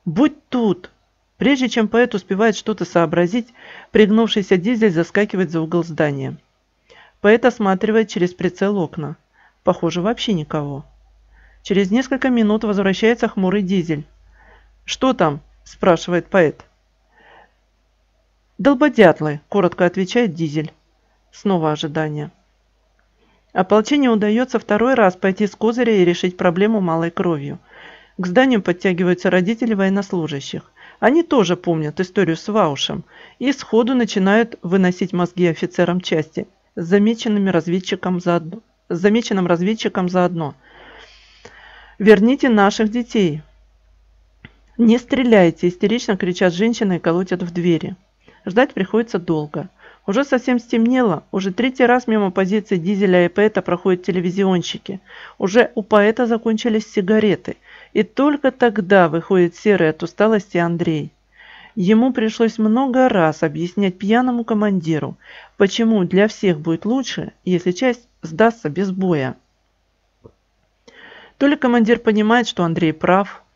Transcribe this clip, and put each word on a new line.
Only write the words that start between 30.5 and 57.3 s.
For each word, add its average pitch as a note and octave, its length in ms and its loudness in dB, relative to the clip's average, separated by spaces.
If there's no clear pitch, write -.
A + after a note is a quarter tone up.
Они D4 240 2
тоже G3 320 0
помнят D#3+ 440 -4
историю F#3 380 -2
с - 100 -18
Ваушем E3 560 -2
и B3+ 120 0
сходу A#3+ 440 -2
начинают A3+ 640 0
выносить F3+ 520 0
мозги F3 340 0
офицерам F3 520 -2
части, - 480 -4
с F3 100 -8
замеченными G#3 640 0
разведчиком F3+ 720 -2
заодно, E3+ 380 -4
с E3+ 100 -4
замеченным G3+ 480 0
разведчиком F#3 600 -2
заодно. F3 460 -2
«Верните A3 520 6
наших G#3 400 2
детей!» G#3 520 -2
«Не A#3 200 4
стреляйте!» G#3+ 720 2
истерично G#3 480 -2
кричат F3+ 380 0
женщины G3+ 440 0
и - 20 -8
колотят F#3 440 -2
в F3 80 -8
двери. E3+ 440 -2
Ждать A#3+ 280 0
приходится A3 460 -2
долго. D#3 500 -6
Уже G#3+ 160 0
совсем C4 340 0
стемнело, A#3 760 0
уже F#3+ 220 -4
третий B3+ 320 0
раз A#3+ 220 2
мимо G#3+ 240 0
позиции F#3+ 460 -2
Дизеля F#3 480 2
и E3+ 40 0
поэта G#3 320 0
проходят F3+ 420 -2
телевизионщики. F#3 960 -2
Уже G3+ 380 2
у G#3+ 80 -4
поэта A3 420 2
закончились A3+ 640 -2
сигареты. G#3+ 640 0